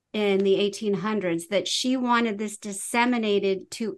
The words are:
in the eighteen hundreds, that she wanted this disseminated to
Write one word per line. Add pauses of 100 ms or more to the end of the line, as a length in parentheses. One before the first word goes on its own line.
(120)
in
the
eighteen
hundreds,
that
she
wanted
this
disseminated
to